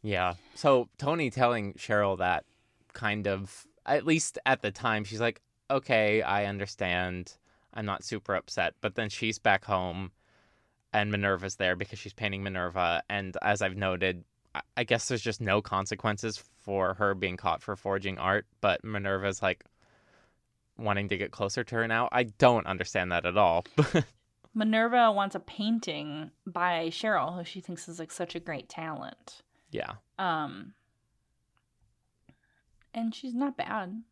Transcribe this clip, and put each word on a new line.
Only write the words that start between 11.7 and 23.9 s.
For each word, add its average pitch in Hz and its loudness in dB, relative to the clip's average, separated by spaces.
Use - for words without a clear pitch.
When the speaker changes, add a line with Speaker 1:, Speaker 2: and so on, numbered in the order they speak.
Speaker 1:
because 98 -10
she's 101 -14
painting 98 -4
Minerva. 90 0
And 98 -4
as 104 2
I've 95 -2
noted, 92 0
I, - -6
I 123 0
guess 117 0
there's 120 -2
just 110 -4
no 104 2
consequences 104 -2
for 95 0
her 98 2
being 92 -4
caught 80 0
for 101 -6
forging 98 -2
art. 95 0
But 95 2
Minerva's, 98 -2
like, 92 0
wanting 101 0
to 98 0
get 98 -4
closer 107 -2
to - -10
her 113 0
now. 113 2
I 127 2
don't 117 6
understand 90 -2
that 85 2
at 90 2
all. 87 6